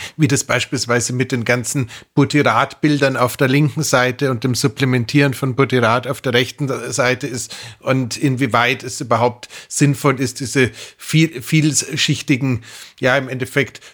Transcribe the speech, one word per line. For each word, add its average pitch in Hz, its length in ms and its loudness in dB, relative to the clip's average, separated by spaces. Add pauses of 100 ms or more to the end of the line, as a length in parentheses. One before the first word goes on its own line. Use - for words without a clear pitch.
(160)
wie 156 120 2
das 131 160 2
beispielsweise 120 680 -2
mit 127 200 -2
den 120 120 -2
ganzen 123 460 -2 (240)
Butyratbildern 135 1040 2
auf 123 180 0
der 139 120 2
linken 143 340 2
Seite 127 480 0
und 120 140 -4
dem 127 100 0
Supplementieren 127 800 0
von 131 220 -4
Butyrat 120 500 2
auf 131 160 -6
der 120 140 -2
rechten 131 320 0 (240)
Seite 123 340 0
ist 120 300 -8 (240)
und 131 360 -2
inwieweit 123 680 0
es - 180 -10
überhaupt 117 480 0 (200)
sinnvoll 143 520 0
ist, 127 180 -4
diese 127 300 0 (300)
viel-, 160 420 0
vielschichtigen, 139 1200 0 (360)
ja, 131 180 2
im 131 100 -2
Endeffekt 127 520 -4 (140)